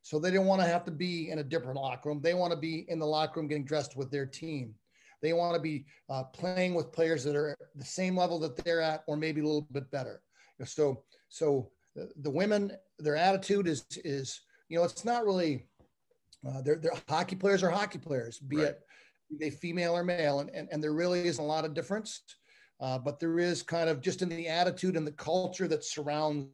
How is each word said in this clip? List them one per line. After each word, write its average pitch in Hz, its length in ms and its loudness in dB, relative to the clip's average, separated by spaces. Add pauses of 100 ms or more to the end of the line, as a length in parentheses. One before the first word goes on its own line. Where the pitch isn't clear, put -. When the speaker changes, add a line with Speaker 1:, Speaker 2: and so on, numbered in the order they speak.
Speaker 1:
So - 180 -4
they 151 120 2
don't 190 160 4
wanna 190 180 6
have 170 200 2
to 175 60 -6
be 165 400 -4
in 151 100 -2
a 147 40 -4
different 131 320 -2
locker 135 320 -4
room. 147 140 -2
They 170 120 4
wanna 175 220 2
be 160 320 -4
in 170 100 -2
the 156 80 0
locker 156 340 0
room 151 80 -4
getting 147 160 -2
dressed 143 320 -2
with 135 140 -4
their 139 140 -2
team. 135 500 -8 (460)
They 160 120 0
wanna 170 260 2
be, 151 260 -4 (240)
uh, 131 160 -4
playing 180 500 -2
with 160 180 -2
players 160 320 2
that 147 120 2
are 147 200 0 (180)
the 135 100 -12
same 185 320 0
level 175 220 2
that 156 180 -4
they're 170 240 0
at, 156 260 0
or 151 100 -2
maybe 151 260 0
a - 20 0
little 151 280 2
bit 135 180 -6
better. 120 320 -6 (420)
So, 143 380 0 (260)
so 139 400 0 (260)
the, - 160 -10 (120)
the 143 80 -2
women, 202 420 2 (260)
their 151 180 0
attitude 190 500 4
is, 151 180 0 (180)
is, 139 380 -6 (300)
you 160 80 0
know, 170 60 6
it's - 200 -4
not 233 220 2
really, 170 400 2 (840)
uh, 135 140 -6
they're, 147 140 4
they're 160 160 0 (160)
hockey 180 280 0
players 190 260 4
are 185 60 4
hockey 202 300 0
players, 127 400 -4
be 139 180 -4
Speaker 2:
Right. 190 120 4
Speaker 1:
it, - 120 -4 (480)
be 151 80 -8
they 151 140 -2
female 170 440 0
or 175 100 0
male, 156 360 2
and, 147 100 -4
and, - 220 -10
and 151 100 -2
there 151 120 0
really 175 320 2
isn't 156 180 0
a - 20 -2
lot 156 200 0
of 156 80 -4
difference, 202 480 -4 (580)
uh, 131 180 -2
but 143 200 -4
there 165 200 0
is 175 240 2
kind 165 280 2
of 143 100 0
just 180 220 -2
in 185 60 0
the 165 200 -4
attitude 180 480 2
and 156 100 0
the 147 60 -6
culture 185 560 0
that 151 160 0
surrounds 147 680 -2